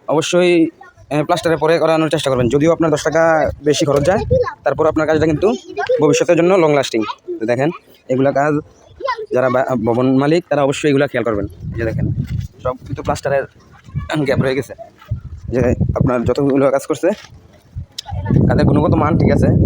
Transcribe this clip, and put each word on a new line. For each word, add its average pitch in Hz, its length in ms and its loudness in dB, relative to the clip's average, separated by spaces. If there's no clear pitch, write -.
অবশ্যই, 170 580 2
আহ, - 580 -6
প্লাস্টারের 165 340 0
পরে 156 220 2
করানোর 160 300 2
চেষ্টা 147 220 -2
করবেন। 123 180 0
যদিও 143 220 2
আপনার 156 200 2
দশ 151 120 0
টাকা 160 460 2
বেশি 143 220 0
খরচ 143 180 2
যায়, 185 200 0
তারপর 147 240 0
আপনার 156 200 0
কাজটা 156 180 2
কিন্তু 160 280 0
ভবিষ্যতের 165 360 2
জন্য 175 160 4
লং 165 200 4
লাস্টিং। 131 280 0
তো 113 60 -6
দেখেন 120 240 0
এগুলা 131 220 2
কাজ 143 220 0
যারা 127 160 2
বা-, 127 260 0
ভবন 127 320 2
মালিক 151 320 2
তারা 143 140 0
অবশ্যই 139 260 0
এগুলা 139 180 2
খেয়াল 123 160 -4
করবেন। 107 220 -2
এই - 320 -12
যে 117 80 -4
দেখেন 110 260 -4
সব 127 120 -4
কিন্তু 147 180 -10
প্লাস্টারের 139 400 -2
গ্যাপ 131 220 0
রয়ে 131 140 0
গেছে। 127 180 -6
যে 123 120 0
আপনার 123 280 0
যতগুলো 135 480 2
কাজ 135 140 -2
করছে 156 240 -2
তাদের 123 180 2
গুণগত 147 280 2
মান 151 240 2
ঠিক - 140 2
আছে, - 160 2